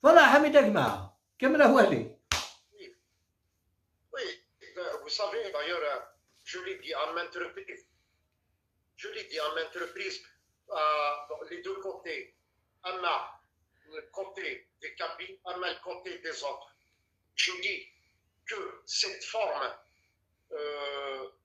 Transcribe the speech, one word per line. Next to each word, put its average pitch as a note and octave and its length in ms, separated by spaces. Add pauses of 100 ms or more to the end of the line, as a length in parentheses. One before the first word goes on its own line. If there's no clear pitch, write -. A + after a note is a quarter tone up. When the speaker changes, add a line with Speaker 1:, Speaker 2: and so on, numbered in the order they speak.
Speaker 1:
Voilà, D4+ 300
Hamid D4 220
Agma, D3 600 (220)
Kamala C#4+ 300
Wali. G3+ 380 (720)
Speaker 2:
Oui. - 160 (1160)
Oui, C4+ 100 (540)
euh, F3+ 60 (200)
vous D3+ 60
savez, G#3 420
d'ailleurs, D#3+ 300
euh, C#3+ 200 (440)
je F3+ 160
l'ai F#3 160
dit D#3 160
à D#3 220
maintes E3+ 200
reprises, - 520 (1080)
je - 120
l'ai G#3+ 160
dit D#3 140
à D3+ 160
maintes D#3+ 260
reprises, F#3+ 400 (500)
euh, G3+ 60 (760)
les F3 120
deux F#3+ 140
côtés, E3+ 600 (480)
un F3+ 80
le - 1080 (100)
côté F#3+ 560 (140)
des D3+ 120
Kabyles, F#3 520
un F#3 100
le F3+ 260
côté F3+ 360
des D3 240
autres. - 340 (580)
Je - 180 (100)
dis G3 180 (680)
que - 380
cette - 400
forme, D3 440 (840)
euh, C#3+ 720 (200)